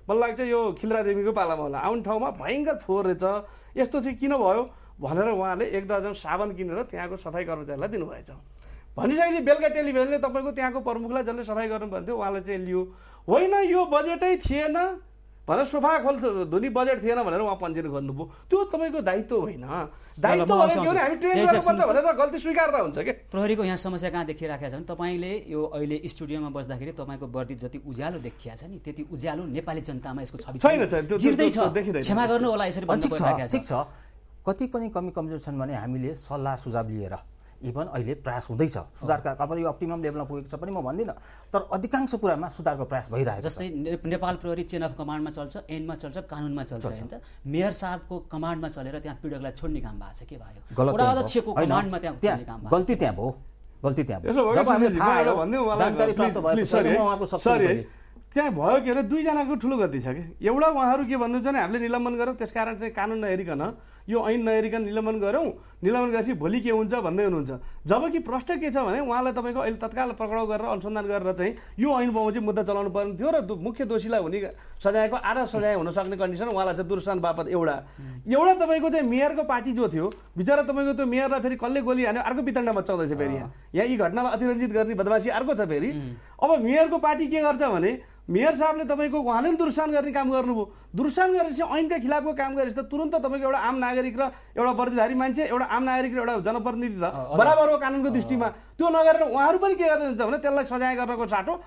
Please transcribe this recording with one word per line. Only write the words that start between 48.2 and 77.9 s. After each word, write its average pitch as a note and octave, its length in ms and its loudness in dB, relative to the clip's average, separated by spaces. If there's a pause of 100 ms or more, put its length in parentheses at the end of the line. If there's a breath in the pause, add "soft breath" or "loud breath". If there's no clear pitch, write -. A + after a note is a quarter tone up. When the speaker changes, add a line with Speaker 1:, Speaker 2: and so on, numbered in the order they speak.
Speaker 2:
चलेर C#3+ 320 -10
त्यहाँ C#3+ 240 -12
पीडकलाई C3+ 280 -8
छोड्ने D#3 280 -4
काम A2 160 -8
भएको G2+ 160 -10
छ, - 160 -16
के - 80 -16
भयो? - 400 -18
Speaker 3:
गलत C3 180 4
Speaker 2:
वडा A#3 100 4
Speaker 3:
त्यहाँ B3+ 120 4
Speaker 2:
अध्यक्षको A#3 320 0
Speaker 3:
भयो। G#3+ 80 -4
होइन, D#3 140 4
Speaker 2:
कमान्डमा F#3+ 280 0
त्यहाँ D#3+ 220 -8
Speaker 3:
त्यहाँ G3 180 2
Speaker 2:
छोड्ने A#2+ 140 -10
काम A2+ 80 -12
भएको B2 100 -10
छ। - 40 4
Speaker 3:
गल्ती F#3 220 4
त्यहाँ A2 200 0
भयो, A#2 160 -4 (520)
गल्ती C#3+ 200 0
त्यहाँ A#2+ 180 -6
भयो। - 100 0
Speaker 1:
यसो B3+ 120 4
भयो, A3 100 2
Speaker 3:
जब - 140 4
हामीले A3+ 240 6
Speaker 1:
सुशीलजी, E3+ 80 0
Speaker 3:
थाहा G#3+ 160 6
Speaker 1:
म - 20 4
एउटा - 140 4
Speaker 3:
आयो, F3 80 2
Speaker 1:
भन्दै G#3 180 0
उहाँलाई G#3+ 220 2
Speaker 3:
जानकारी G3 320 4
Speaker 1:
प्लिज, A3 200 2
Speaker 3:
प्राप्त E3+ 160 -2
भएपछि E3 80 4
Speaker 1:
प्लिज, G#3+ 120 2
सरी, - 320 4
Speaker 3:
म - 20 4
उहाँको G3+ 240 2
सब्सिडी A3+ 300 2
Speaker 1:
सरी। G3 120 6
Speaker 3:
गरेँ। E3+ 160 0 (500 loud breath)
Speaker 1:
त्यहाँ C#4+ 180 2
भयो F#3+ 320 4
के B3 80 0
अरे, C4 120 2
दुईजनाको D4 520 0
ठुलो B3+ 220 0
गल्ती D3+ 220 2
छ A#2+ 80 -6
कि। E3 400 -6
एउटा C#4+ 200 6
उहाँहरू C4+ 380 4
के B3+ 120 -2
भन्नुहुन्छ A#3+ 300 -2
भने C4+ 120 2
हामीले G#3+ 200 0
निलम्बन A#3+ 380 0
गऱ्यौँ, B3 180 -2
त्यस A3+ 160 -6
कारण A3+ 240 -2
चाहिँ A3+ 180 -6
कानुन A3 260 -2
नहेरिकन, F#3 540 -2 (360 soft breath)
यो A3 200 0
ऐन A#3+ 140 2
नहेरिकन A3 380 2
निलम्बन A3 380 -2
गऱ्यौँ, A#3+ 280 0 (360 loud breath)
निलम्बन A#3+ 280 2
गरेपछि A3+ 220 2
भोलि F3+ 260 0
के A3+ 120 0
हुन्छ A3 220 2
भन्दै G3 300 0
हुनुहुन्छ। D#3 280 0 (360 soft breath)
जबकि D4 320 2
प्रश्न B3+ 400 -2
के D4+ 120 -2
छ C4 60 0
भने A#3 220 2
उहाँलाई B3+ 340 0
तपाईँको A#3+ 260 -4
अहिले A3+ 180 -2
तत्काल A3+ 340 -4
पक्राउ A3 360 -2
गरेर G#3+ 180 -2
अनुसन्धान G#3 420 -4
गरेर F#3+ 260 0
चाहिँ F#3 220 -2 (240 loud breath)
यो C4 220 4
ऐन B3 100 2
बमोजिम A3 320 0
मुद्दा G#3 200 0
चलाउनु G3+ 260 -2
पर्ने G3+ 260 -2
थियो B3 160 -2
र D#4 100 2
दु-, G3 140 -6
मुख्य A3 300 -4
दोषीलाई A3 360 0
हुने F#3 300 -4 (320 loud breath)
सजायको A3 320 2
आधा A#3 300 0
सजाय G#3 280 0
हुन E3+ 180 0
सक्ने F#3+ 260 -2
कन्डिसन F#3 300 -2
उहाँलाई F#3+ 280 0
चाहिँ F3+ 140 -4
दुर्सान F#3 300 -2
बापत E3 280 -2
एउटा। D#3 360 0 (440 loud breath)